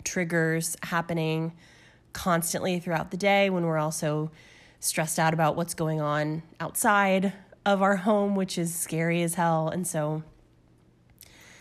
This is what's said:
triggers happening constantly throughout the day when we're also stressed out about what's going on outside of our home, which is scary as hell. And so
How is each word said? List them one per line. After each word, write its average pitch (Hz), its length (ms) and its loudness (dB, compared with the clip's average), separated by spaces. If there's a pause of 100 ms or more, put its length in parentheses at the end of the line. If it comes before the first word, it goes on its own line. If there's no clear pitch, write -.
triggers 165 800 -2
happening 165 680 -2 (600)
constantly 175 640 0
throughout 170 320 -4
the 185 60 -8
day 196 320 4
when 175 160 0
we're 160 120 0
also 156 540 -2 (500)
stressed - 380 -2
out 160 140 4
about 160 220 2
what's 165 200 -4
going 156 260 -2
on 151 400 -2 (180)
outside 196 720 2 (340)
of 202 180 4
our 196 140 4
home, 202 380 2
which 190 220 -2
is 170 160 -2
scary 170 480 -2
as 170 140 -2
hell. 160 340 2
And 180 180 -4
so 156 360 -4 (1400)